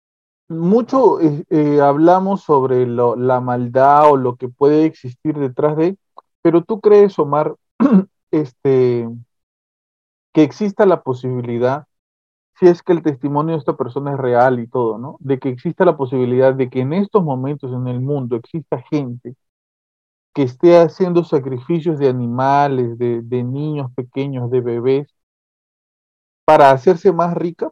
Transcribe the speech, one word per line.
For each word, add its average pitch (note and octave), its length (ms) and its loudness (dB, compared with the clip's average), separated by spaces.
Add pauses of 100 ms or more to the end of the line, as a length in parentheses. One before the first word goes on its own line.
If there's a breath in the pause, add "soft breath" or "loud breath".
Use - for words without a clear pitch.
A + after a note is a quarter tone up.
(480)
mucho, F#3+ 760 0
eh, D3+ 280 0
eh, D3 320 2
hablamos F3 640 2
sobre C3 420 0
lo, A#2+ 300 0
la B2+ 260 0
maldad B2+ 680 4
o C#3+ 60 4
lo B2 180 -4
que B2+ 140 -10
puede D3+ 360 2
existir D3+ 520 -6
detrás D3 400 -2
de, F3 200 -2 (440)
pero E3+ 220 2
¿tú A3 180 -6
crees, G3+ 380 4
Omar, D3+ 360 -2 (240)
<clears throat> A3+ 520 0
este, B2+ 760 0 (1300)
que D#3 100 4
exista G3+ 420 -2
la F3 160 2
posibilidad, B2+ 840 -6 (760)
si F#3 80 6
es F3 160 2
que F3+ 100 0
el D#3+ 100 -2
testimonio D3 520 -4
de D#3 40 -4
esta D3+ 180 -4
persona C#3+ 360 -8
es C3+ 60 -6
real B2 400 2
y A#2 80 -10
todo, A#2 320 -4
¿no? C3+ 200 -14
De C3+ 200 -4
que C#3 100 -6
exista C#3 360 -4
la E3 120 2
posibilidad C3 560 0
de C3 160 -2
que B2+ 120 -4
en C3+ 120 -4
estos G3+ 300 0
momentos C3+ 500 -6
en B2+ 140 -6
el B2 140 -6
mundo C3 360 -6
exista C3+ 520 -10
gente B2+ 460 -8 (960)
que C#3+ 100 -2
esté E3+ 340 4
haciendo E3+ 460 2
sacrificios D3 760 -4
de C#3 100 2
animales, B2+ 880 -2
de, A#2+ 260 -4
de B2 200 -6
niños C#3+ 520 -6
pequeños, C3 560 -8
de B2+ 100 0
bebés, A#2+ 460 -2 (1400)
para D3 260 6
hacerse F3 400 2
más E3+ 240 -2
rica, E3+ 360 -6